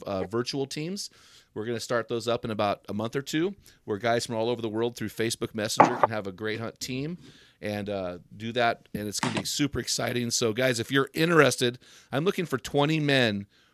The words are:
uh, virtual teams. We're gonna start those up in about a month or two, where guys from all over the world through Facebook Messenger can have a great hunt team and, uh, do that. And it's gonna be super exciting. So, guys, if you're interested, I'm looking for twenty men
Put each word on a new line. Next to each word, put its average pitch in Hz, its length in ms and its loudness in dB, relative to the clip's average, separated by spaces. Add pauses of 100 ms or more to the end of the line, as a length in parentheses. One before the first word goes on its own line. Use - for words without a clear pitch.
uh, 95 180 -2
virtual 123 420 -4
teams. 165 440 -8 (440)
We're 110 120 -6
gonna 117 140 -2
start 120 280 -2
those 113 180 -2
up 117 200 0
in 113 40 -4
about 104 380 0
a 101 60 -6
month 110 200 -4
or 139 80 -2
two, 165 320 -2 (300)
where 107 140 -2
guys 117 260 0
from 117 120 -4
all 113 120 0
over 117 140 -2
the 113 80 -2
world 117 260 -2
through 107 140 -6
Facebook - 440 -4
Messenger 110 420 4
can 117 120 4
have 107 180 -2
a 98 60 -8
great 107 280 -6
hunt 113 200 -10
team 143 380 -6 (420)
and, 104 300 -6
uh, 92 280 -6 (160)
do 113 180 -8
that. 117 420 0
And 104 120 -6
it's 101 140 -4
gonna 110 200 0
be 98 40 -6
super 143 340 -2
exciting. 120 520 -2
So, 110 240 2
guys, 127 260 2
if 113 100 -4
you're 135 220 4
interested, 143 680 6 (320)
I'm 139 140 0
looking 185 220 0
for 131 100 -2
twenty 143 420 2
men 123 480 4 (280)